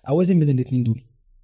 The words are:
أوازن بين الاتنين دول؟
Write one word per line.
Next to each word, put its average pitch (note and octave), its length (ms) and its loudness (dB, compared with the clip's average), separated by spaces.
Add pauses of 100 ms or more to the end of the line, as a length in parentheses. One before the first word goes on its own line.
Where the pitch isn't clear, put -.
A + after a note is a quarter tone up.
أوازن F3 300 2
بين D3 100 2
الاتنين B2+ 340 -2
دول؟ A2+ 200 -4 (400)